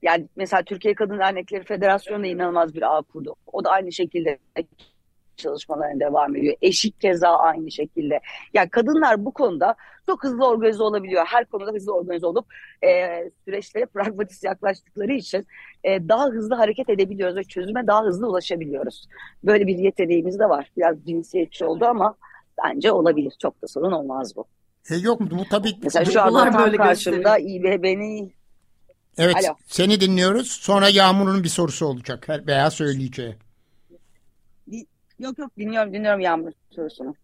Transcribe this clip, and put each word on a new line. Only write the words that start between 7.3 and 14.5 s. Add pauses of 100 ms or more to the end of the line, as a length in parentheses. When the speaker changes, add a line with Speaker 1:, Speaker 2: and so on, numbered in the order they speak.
Speaker 1:
şekilde. (340)
Yani
kadınlar
bu
konuda (320)
çok
hızlı
organize
olabiliyor.
Her
konuda
hızlı
organize
olup, (380)
e, (240)
süreçlere
pragmatist
yaklaştıkları